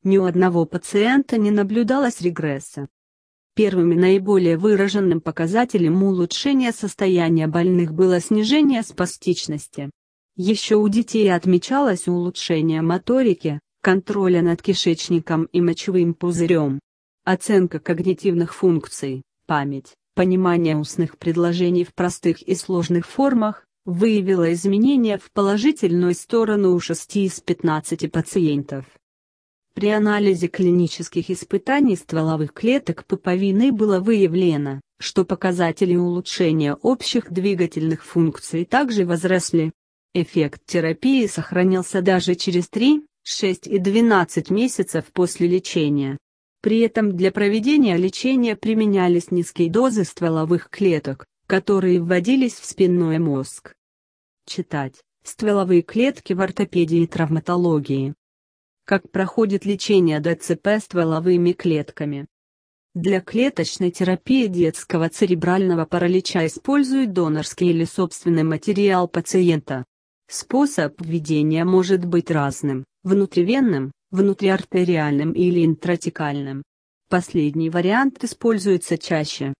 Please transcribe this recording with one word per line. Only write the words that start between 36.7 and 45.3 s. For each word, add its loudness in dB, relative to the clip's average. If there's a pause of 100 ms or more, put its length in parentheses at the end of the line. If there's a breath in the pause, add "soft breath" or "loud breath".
общих -2
двигательных -2
функций -2
также 0
возросли. 0 (440)
Эффект -2
терапии 0
сохранился 0
даже 2
через -2
три, 2 (160)
шесть -6
и 0
двенадцать 2
месяцев -2
после 0